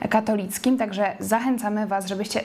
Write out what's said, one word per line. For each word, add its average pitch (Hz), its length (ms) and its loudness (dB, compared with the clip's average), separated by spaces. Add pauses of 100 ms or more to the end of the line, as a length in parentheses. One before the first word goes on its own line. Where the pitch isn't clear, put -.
katolickim. 220 680 2
Także 202 420 0
zachęcamy 214 680 0
Was, 196 200 -2
żebyście 202 380 -2